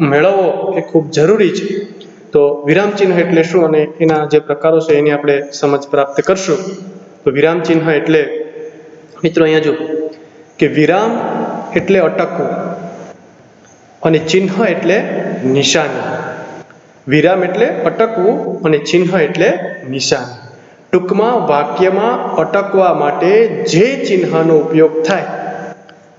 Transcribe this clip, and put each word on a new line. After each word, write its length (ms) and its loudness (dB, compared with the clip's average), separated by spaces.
મેળવવો 760 2
એ 40 0
ખૂબ 280 -2
જરૂરી 400 2
છે. 300 -4
તો 360 2
વિરામ 240 2
ચિહ્ન 280 2
એટલે 240 2
શું 220 2
અને 220 2
એના 300 2
જે 80 4
પ્રકારો 400 0
છે 140 2
એની 180 4
આપણે 400 0
સમજ 360 -2
પ્રાપ્ત 340 0
કરશું. 360 0
તો 80 0
વિરામ 300 2
ચિહ્ન 280 2
એટલે, 540 0
મિત્રો, 200 2
અહીંયા 160 4
જો 140 2
કે 80 4
વિરામ 520 2
એટલે 240 2
અટકવું 480 -2
અને 140 2
ચિહ્ન 480 0
એટલે 380 0
નિશાની. 720 0
વિરામ 360 2
એટલે 220 0
અટકવું 960 -2
અને 160 2
ચિહ્ન 420 0
એટલે 400 0
નિશાની. 560 -4
ટૂંકમાં, 560 0
વાક્યમાં 880 0
અટકવા 580 2
માટે 540 2
જે 580 0
ચિહ્નનો 520 2
ઉપયોગ 460 2
થાય 200 0